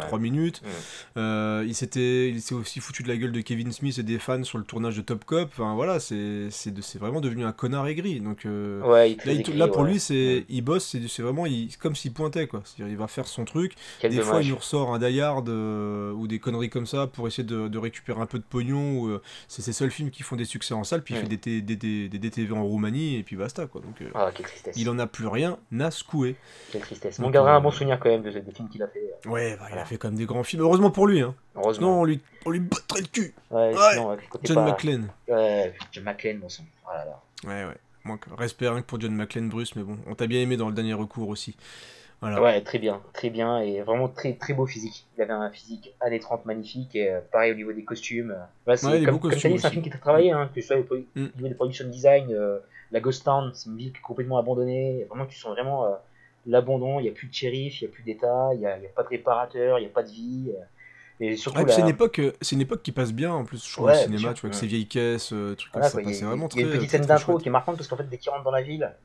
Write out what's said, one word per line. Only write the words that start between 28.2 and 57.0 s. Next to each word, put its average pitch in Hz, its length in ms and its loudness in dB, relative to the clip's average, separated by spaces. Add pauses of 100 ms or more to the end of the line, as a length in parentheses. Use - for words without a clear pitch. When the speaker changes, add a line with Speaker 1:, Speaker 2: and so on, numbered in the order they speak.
Speaker 2:
de, 104 80 -6
des 98 200 -10
films 113 180 -12
qu'il 107 120 -12
a 101 60 -2
fait, 104 120 -12 (260)
euh, 107 40 -6
Speaker 1:
Ouais, 117 220 -2
bah, 104 100 -10
il - 40 -14
a - 40 -14
Speaker 2:
voilà. 90 160 -8
Speaker 1:
fait 110 120 -8
quand 117 120 -6
même 107 80 -2
des 113 80 -2
grands 117 180 -2
films. 160 200 -2
Heureusement 185 260 8
pour 196 180 6
lui, 190 140 6
hein. 127 140 0 (200)
Speaker 2:
Heureusement. 101 180 2 (160)
Speaker 1:
Sinon, 180 120 6
on - 40 4
lui, 156 160 2 (240)
on 170 40 0
lui 170 100 0
battrait - 420 -4
le 180 60 -8
cul. 190 260 -4 (180)
Speaker 2:
Ouais, 113 240 4
Speaker 1:
Ouais. - 40 2 (140)
Speaker 2:
sinon, 113 160 0
ouais, 104 80 -2
le - 120 -14
côté - 180 -6
Speaker 1:
John 165 80 4
Speaker 2:
pas 110 100 6
Speaker 1:
McClane. 110 440 0 (180)
Speaker 2:
Ouais, 104 460 4 (180)
John 98 120 -14
McClane, 104 360 -6
bon 90 100 -14
sang. 82 140 -16 (220)
Oh - 80 -12
là 78 120 -6
là. 69 160 -14 (260)
Speaker 1:
Ouais, 101 220 -8
ouais. - 80 -12 (260)
Moi, 110 140 -8 (200)
respect 120 300 -4
rien 117 140 0
que - 60 -16
pour 120 120 -8
John 110 160 -4
McClane, 110 340 -4
Bruce, 110 260 -6
mais 107 80 -6
bon, 104 140 -10 (100)
on 110 80 -10
t'a 120 120 -2
bien 123 140 0
aimé 123 160 0
dans 113 100 -2
Le 110 80 -4
Dernier 110 180 -2
Recours 107 360 -6
aussi. 107 260 -8 (680)
Voilà. 107 200 0
Speaker 2:
Ouais, 110 200 6
très 113 180 -6
bien, 101 220 -2 (120)
très - 160 -6
bien, 117 300 0
et 101 220 -2
vraiment 117 260 0
très, 131 260 -6
très - 200 -6
beau 135 120 0
physique. 110 400 -10 (120)
Il 117 40 -2
avait 107 120 -2
un 107 180 -4
physique - 480 -16
années 117 200 0
trente 117 260 -6
magnifique, 113 500 -8
et, 104 160 2
euh, 92 80 -2 (120)
pareil 113 200 4
au 110 40 -2
niveau 107 180 -6
des 107 100 -8
costumes. 117 480 -6
Euh, 95 80 -8 (260)
voilà, 123 120 6
c'est 139 100 0
Speaker 1:
Ouais, 156 120 6
des 156 60 4
Speaker 2:
comme, 135 100 6
Speaker 1:
beaux - 40 0
Speaker 2:
comme 165 120 0
t'as 143 40 4
Speaker 1:
costumes 156 160 4
Speaker 2:
dit, 180 80 4
c'est 180 60 2
un 156 40 4
Speaker 1:
aussi. - 40 2
Speaker 2:
film 165 100 -2
qui 160 60 -6
est - 20 -6
très 135 80 -12
travaillé, 160 320 6
hein, 147 220 0
que 123 80 -4
ce - 60 -10
soit 135 100 4
au 131 60 2
pro-, 127 120 -4
Speaker 1:
Mm. 131 300 -6
Speaker 2:
au - 100 -10
niveau 127 140 -6
des 127 60 -6
production 131 340 -2
design, 135 420 6
euh, 104 280 0 (320)
la 113 100 0
Ghost 131 240 -2
Town, 135 280 2
c'est - 160 -14
une 110 80 -10
ville 127 140 -10
qui 131 60 -20
est - 40 -20
complètement 127 360 -4
abandonnée, 127 640 0
et - 20 -8
vraiment 117 220 -8
tu 131 120 -14
sens 113 140 -8
vraiment, 127 340 -2
euh, 104 40 2 (560)
l'abandon, 127 540 2
il 127 60 -2